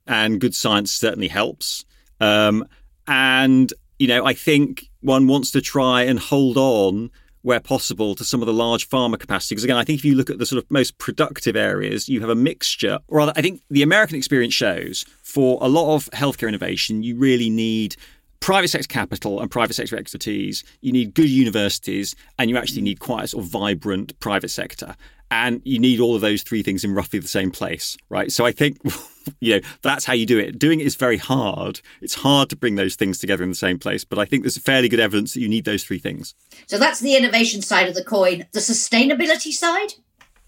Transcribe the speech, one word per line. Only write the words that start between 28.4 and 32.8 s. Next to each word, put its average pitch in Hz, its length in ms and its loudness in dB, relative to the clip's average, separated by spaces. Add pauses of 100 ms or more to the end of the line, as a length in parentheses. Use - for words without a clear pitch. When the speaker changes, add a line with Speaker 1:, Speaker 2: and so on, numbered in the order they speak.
Speaker 1:
I 120 80 2
think, 143 260 0 (320)
<laughs> - 300 -16
you 113 140 2
know, 98 60 4 (200)
that's 135 240 -2
how 127 80 -2
you 117 140 2
do 113 120 4
it. 104 200 -2
Doing 156 220 4
it 143 60 -2
is 139 80 0
very 123 220 2
hard. 101 640 -4 (220)
It's - 140 -8
hard 139 340 2
to - 60 -10
bring 117 180 0
those 98 220 -2